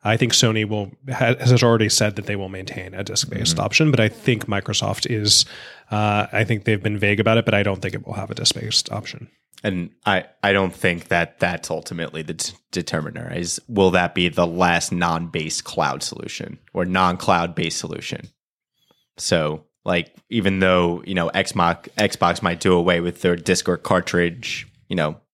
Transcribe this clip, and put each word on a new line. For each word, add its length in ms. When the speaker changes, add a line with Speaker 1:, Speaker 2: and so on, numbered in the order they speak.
Speaker 1:
I 120
think 140
Sony 360
will 220
ha-, 300
has 220
already 260
said 280
that 100
they 100
will 140
maintain 420
a 100
disc-based 540
Speaker 2:
Mm-hmm. 80
Speaker 1:
option, 260
but 100
I 100
think 340
Microsoft 680
is, 360
uh, 400
I 140
think 200
they've 180
been 160
vague 220
about 180
it, 80
but 80
I 80
don't 180
think 140
it 120
will 60
have 180
a 40
disc-based 580
option. 380
Speaker 3:
And 300
I, 220
I 100
don't 220
think 340
that 320
that's 300
ultimately 500
the 140
d-, 180
determiner 640
is, 320
will 260
that 220
be 140
the 180
last 460
non-based 720
cloud 380
solution 560
or 100
non-cloud 680
based 240
solution? 500
So, 480
like, 280
even 300
though, 480
you 80
know, 160
Xbox, 680
Xbox 460
might 180
do 140
away 260
with 220
their 140
disc 300
or 120
cartridge, 880
you 60
know 220